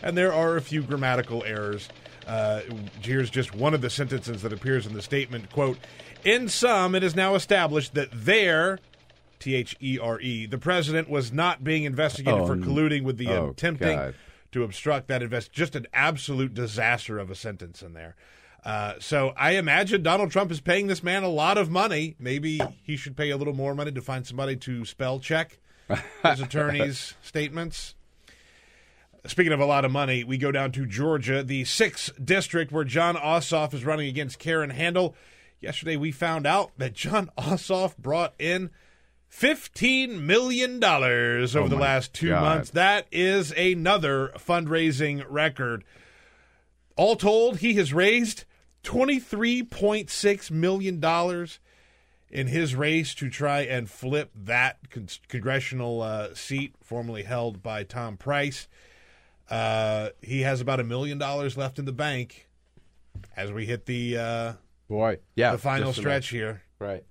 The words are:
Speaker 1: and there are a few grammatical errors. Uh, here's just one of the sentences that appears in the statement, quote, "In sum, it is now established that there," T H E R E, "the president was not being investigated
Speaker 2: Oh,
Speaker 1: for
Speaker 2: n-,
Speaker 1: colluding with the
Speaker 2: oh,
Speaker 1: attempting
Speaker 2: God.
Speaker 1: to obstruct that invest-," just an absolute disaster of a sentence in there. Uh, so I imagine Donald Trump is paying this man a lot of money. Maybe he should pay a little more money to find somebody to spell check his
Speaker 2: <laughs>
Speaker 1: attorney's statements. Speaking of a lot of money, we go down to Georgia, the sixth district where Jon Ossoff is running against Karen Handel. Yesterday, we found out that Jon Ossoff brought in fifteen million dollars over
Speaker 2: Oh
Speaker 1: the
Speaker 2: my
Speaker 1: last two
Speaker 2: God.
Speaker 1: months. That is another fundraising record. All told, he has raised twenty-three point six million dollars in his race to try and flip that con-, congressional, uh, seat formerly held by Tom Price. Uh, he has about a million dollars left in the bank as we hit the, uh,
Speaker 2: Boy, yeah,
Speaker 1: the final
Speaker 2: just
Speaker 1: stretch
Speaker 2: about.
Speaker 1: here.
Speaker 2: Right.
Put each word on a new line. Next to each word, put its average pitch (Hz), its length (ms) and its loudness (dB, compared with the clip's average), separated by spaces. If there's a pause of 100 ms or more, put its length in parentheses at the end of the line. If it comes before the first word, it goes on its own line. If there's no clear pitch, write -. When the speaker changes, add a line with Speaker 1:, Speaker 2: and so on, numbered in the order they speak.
Speaker 1:
and 170 140 -2
there 180 160 4
are 165 240 4
a 160 40 0
few 147 220 -2
grammatical 123 600 0
errors. 104 440 -4 (380)
Uh, 107 340 0 (400)
here's 123 280 0
just 123 260 -4
one 139 180 2
of 147 80 2
the 120 80 -2
sentences 123 540 -6
that 107 100 -4
appears 127 320 -2
in 107 80 -10
the 104 80 -8
statement, 120 500 -4
quote, 135 280 0 (440)
"In 233 240 4
sum, 190 460 4
it 185 100 4
is 170 120 2
now 190 180 4
established 160 640 2
that 143 180 0
there," 175 640 4 (640)
T 131 160 -2
H 123 260 -2
E 131 160 -2
R 117 240 -4
E, 117 240 -6
"the 104 140 -6
president 160 500 0
was 131 240 -2
not 160 300 0
being 156 220 0
investigated 135 560 2
Speaker 2:
Oh, 87 40 2
Speaker 1:
for 90 80 2
Speaker 2:
n-, 90 100 -2
Speaker 1:
colluding 147 400 2
with 131 140 -2
the 120 120 -4
Speaker 2:
oh, 87 200 2
Speaker 1:
attempting 87 480 0
Speaker 2:
God. 67 160 -4 (380)
Speaker 1:
to 123 120 -2
obstruct 131 440 -2
that 127 160 -2
invest-," 117 280 -6
just - 240 -4
an 120 160 -8
absolute 135 600 0
disaster 113 640 -2
of 95 140 -8
a 95 40 -10
sentence 92 460 -12
in 87 120 -16
there. 82 220 -16 (480)
Uh, 104 360 -4
so 135 360 0
I 147 180 4
imagine 185 500 2
Donald 180 260 4
Trump 190 220 2
is 151 100 -8
paying 185 240 2
this 185 160 -2
man 185 220 0
a 185 60 0
lot 165 280 4
of 180 140 2
money. 170 480 0
Maybe 147 420 -2 (220)
he 151 120 -6
should 131 220 -10
pay 147 140 -2
a 139 60 -2
little 143 180 -4
more 139 180 -2
money 147 180 -4
to 131 100 -8
find 131 260 -6
somebody 135 300 -4
to 123 280 -8
spell 131 340 -4
check 160 380 -2 (680)
his 139 160 6
Speaker 2:
<laughs> - 20 -2
Speaker 1:
attorney's 143 800 -2
statements. 156 720 -6 (1300)
Speaking 170 260 2
of 147 80 2
a 143 60 6
lot 143 180 4
of 131 80 2
money, 131 320 0
we 131 140 -4
go 139 120 0
down 135 220 0
to 135 140 -4
Georgia, 135 580 0
the 131 220 -2
sixth - 460 0 (120)
district 170 480 0
where 151 140 0
Jon 165 300 2
Ossoff 156 580 2
is 127 100 -6
running 156 240 0
against 135 320 -6
Karen 156 300 0
Handel. 170 440 0 (460)
Yesterday, - 380 -4
we 147 160 -2
found 160 340 0
out 185 300 2
that 131 160 -4
Jon 190 440 -2
Ossoff 185 600 0
brought 156 420 -2
in 175 300 0 (580)
fifteen 254 960 0
million 247 540 2
dollars 123 760 4
over 147 120 4
Speaker 2:
Oh - 40 2
Speaker 1:
the - 60 2
Speaker 2:
my 156 60 2
Speaker 1:
last 135 320 2
two 165 160 -2
Speaker 2:
God. 170 120 4
Speaker 1:
months. 156 280 2
That 190 420 4
is 180 400 2
another 165 840 2
fundraising 151 920 0
record. 135 540 -2 (1120)
All 202 220 4
told, 220 400 4
he 214 160 2
has 180 180 2
raised 214 540 2 (380)
twenty-three 247 800 0
point 208 460 -2
six 202 400 0
million 180 520 0
dollars 170 580 0 (720)
in 131 160 -2
his 147 260 0
race 151 420 0
to 139 140 -6
try 143 320 0
and 123 280 -4
flip 139 440 -4
that 117 440 0 (140)
con-, 104 180 -12 (180)
congressional, 127 760 -4
uh, 110 320 -6
seat 139 480 -8
formerly 117 420 -8
held 117 380 -6
by 107 220 -8
Tom 117 320 -10
Price. 143 540 -4 (800)
Uh, 110 600 0 (120)
he 131 200 -4
has 131 200 0
about 131 180 0
a 123 40 0
million 131 340 -4
dollars 139 400 -4
left 131 220 -6
in 139 60 -6
the 135 60 -6
bank 131 560 -6 (880)
as 101 160 -6
we 107 140 -8
hit 117 220 -6
the, 120 280 -2
uh, 117 380 -4 (340)
Speaker 2:
Boy, 107 300 0 (180)
yeah, 117 180 4
Speaker 1:
the 120 40 -2
final 135 300 0
Speaker 2:
just 127 140 -4
Speaker 1:
stretch 135 300 -2
Speaker 2:
about. 120 60 -6
Speaker 1:
here. 107 240 -6 (160)
Speaker 2:
Right. 98 340 -6